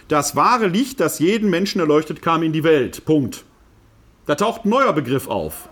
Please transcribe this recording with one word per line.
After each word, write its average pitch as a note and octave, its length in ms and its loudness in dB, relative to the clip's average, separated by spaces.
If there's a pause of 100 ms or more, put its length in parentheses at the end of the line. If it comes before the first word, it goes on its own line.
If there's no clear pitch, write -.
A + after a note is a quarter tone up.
"Das D3 260 0
wahre G#3+ 320 2
Licht, G#3 340 -2
das D#3 180 -2
jeden G#3 320 2
Menschen F#3 300 -2
erleuchtet, D#3 420 0
kam E3 200 0
in D#3+ 120 0
die D#3 100 -2
Welt." C#3+ 400 2
Punkt. C#3+ 400 -2 (840)
Da D3 80 0
taucht A3 300 -2
ein G3+ 60 0
neuer B3 240 2
Begriff C3+ 340 -2
auf. E2 440 -6